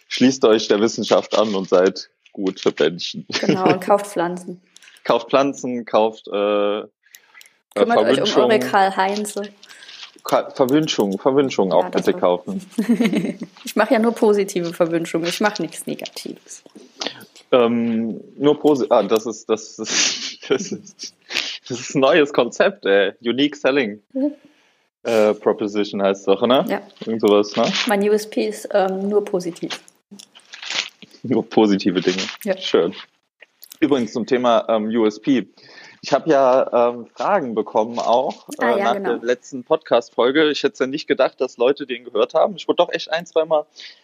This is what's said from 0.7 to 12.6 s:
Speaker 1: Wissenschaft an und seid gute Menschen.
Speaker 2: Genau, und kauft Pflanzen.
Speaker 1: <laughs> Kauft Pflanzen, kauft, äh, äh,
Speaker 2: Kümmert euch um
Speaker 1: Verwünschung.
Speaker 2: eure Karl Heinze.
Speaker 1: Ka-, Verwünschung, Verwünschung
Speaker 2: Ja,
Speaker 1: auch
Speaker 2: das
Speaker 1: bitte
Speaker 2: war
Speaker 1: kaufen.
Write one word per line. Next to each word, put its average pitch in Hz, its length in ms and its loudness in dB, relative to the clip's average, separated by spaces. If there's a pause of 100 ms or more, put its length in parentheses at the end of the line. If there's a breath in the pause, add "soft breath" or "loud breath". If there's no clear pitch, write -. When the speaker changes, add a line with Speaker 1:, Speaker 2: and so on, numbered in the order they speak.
Speaker 1:
Wissenschaft 107 560 0
an 107 160 0
und 95 160 -6
seid 95 400 2 (240)
gute 95 440 -4
Menschen. - 460 -2 (160)
Speaker 2:
Genau, 190 240 0
und 185 160 2
kauft 202 280 0
Pflanzen. 180 520 -6 (220 soft breath)
Speaker 1:
<laughs> - 220 -20
Kauft - 260 0
Pflanzen, 131 560 0
kauft, 110 420 0
äh, 104 520 0
äh, 101 40 -10 (920 soft breath)
Speaker 2:
Kümmert 220 260 4
euch 139 200 4
um - 60 0
Speaker 1:
Verwünschung. - 180 4
Speaker 2:
eure 220 160 4
Karl 196 360 2
Heinze. 202 460 -2 (800 loud breath)
Speaker 1:
Ka-, - 280 0
Verwünschung, 131 680 0
Verwünschung 131 520 2
Speaker 2:
Ja, 87 60 4
Speaker 1:
auch 180 140 4
Speaker 2:
das 190 140 -2
Speaker 1:
bitte 185 160 0
Speaker 2:
war - 160 4
Speaker 1:
kaufen. 190 240 -8 (160)